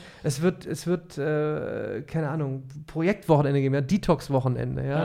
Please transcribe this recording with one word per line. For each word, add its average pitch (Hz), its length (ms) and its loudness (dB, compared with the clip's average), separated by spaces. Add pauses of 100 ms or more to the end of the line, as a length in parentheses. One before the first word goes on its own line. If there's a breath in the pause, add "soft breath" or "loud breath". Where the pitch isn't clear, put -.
(120)
<laughs> - 120 -20
es 139 180 -2
wird, 175 240 0
es - 200 -6
wird, 170 320 -2
äh, 143 840 -2
keine 156 280 -2
Ahnung, 135 340 -4 (240)
Projektwochenende 156 720 4
geben, 135 140 2
ja, 143 60 2
Detox-Wochenende, 131 1040 0
ja? 143 200 0